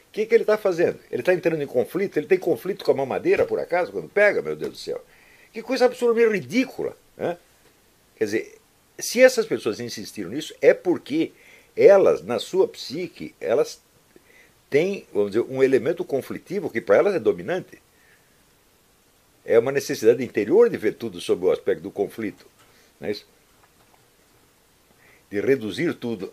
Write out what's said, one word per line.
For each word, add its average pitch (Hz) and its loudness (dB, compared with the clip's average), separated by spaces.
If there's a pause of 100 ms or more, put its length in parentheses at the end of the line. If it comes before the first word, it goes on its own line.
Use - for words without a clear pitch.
(120)
que 214 -4
que 233 2
ele 208 4
tá 214 2
fazendo? 175 0 (120)
Ele 123 -6
tá 185 2
entrando 160 -2
em 139 -6
conflito? 160 -4
Ele 147 -2
tem 185 2
conflito 180 -4
com - 2
a - 2
mamadeira, 131 0
por 107 -2
acaso, 170 -4
quando 92 -8
pega? 196 2
Meu 78 -6
Deus 76 -8
do - -18
céu. - -10 (500)
Que 220 -12
coisa 247 0
absolutamente 233 2
ridícula, 165 -4 (200)
né? 165 -6 (800)
Quer - -2
dizer, 104 -4 (420)
se - -4
essas 254 4
pessoas 110 -4
insistiram 104 -12
nisso, 147 -10
é 151 8
porque 160 -2 (440)
elas, 127 8
na 107 -4
sua 180 0
psique, 151 -12
elas 131 -2 (920)
tem, 185 0
vamos 104 0
dizer, 110 -2
um 131 0
elemento 131 2
conflitivo 135 -6
que - -4
para 98 4
elas 185 4
é 156 -2
dominante. 104 -4 (1600)
É 104 2
uma 120 4
necessidade 131 2
interior 139 4
de 165 -4
ver 101 -2
tudo 92 -12
sob 92 -2
o 85 4
aspecto 82 -2
do 90 -12
conflito, 101 -8 (560)
não - -10
é - -4
isso? - -10 (2000)
De 98 -4
reduzir 120 -2
tudo 113 -8